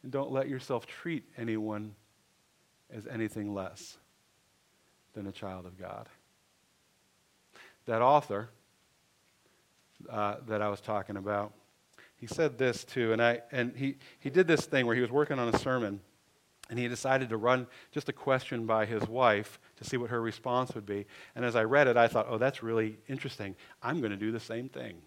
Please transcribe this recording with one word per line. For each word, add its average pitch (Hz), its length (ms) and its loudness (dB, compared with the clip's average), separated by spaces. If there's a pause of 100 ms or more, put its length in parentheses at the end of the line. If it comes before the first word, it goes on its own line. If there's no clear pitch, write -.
And 135 80 -12
don't 139 200 -4
let 135 160 -2
yourself 131 380 -4
treat - 400 -8 (120)
anyone 107 580 -4 (920)
as 110 180 -14
anything 107 460 -6
less - 440 -10 (1160)
than 101 140 -10
a 98 40 -10
child 92 340 -12
of 90 120 -18
God. 98 300 -14 (1800)
That 113 160 0
author, 120 480 4 (1600)
uh, 104 280 -2 (100)
that 107 140 -2
I 104 80 0
was 101 120 -6
talking 101 360 -4
about, 104 360 -4 (600)
he 117 120 -16
said 143 300 0
this 123 280 0
too, 117 260 0
and 110 100 4
I, 120 200 4 (100)
and 127 240 -2
he, 135 220 -4 (220)
he 139 100 -6
did 175 180 6
this 160 180 4
thing 131 200 2
where 117 100 4
he 123 60 2
was 117 100 0
working 143 280 2
on 120 140 2
a - 60 2
sermon, 117 400 -2 (680)
and 120 100 -4
he 120 80 -2
decided 131 420 0
to 113 80 -2
run 120 300 2 (240)
just - 160 -6
a 143 60 -4
question 127 520 0
by 110 200 4
his 104 220 -2
wife 113 520 2 (160)
to - 80 -18
see 127 140 -4
what 117 120 -4
her 120 120 -2
response 123 520 -2
would 104 120 -10
be. 101 200 -6 (300)
And 120 80 -4
as 120 140 2
I 110 60 6
read 135 240 6
it, 120 100 6
I 117 100 10
thought, 113 220 2
"Oh, 117 80 -2
that's 131 260 0
really 113 340 0 (120)
interesting. 110 460 -8 (260)
I'm 143 180 -2
gonna 107 160 -2
do 107 160 -4
the 113 80 -4
same 120 300 -8
thing." 110 380 -12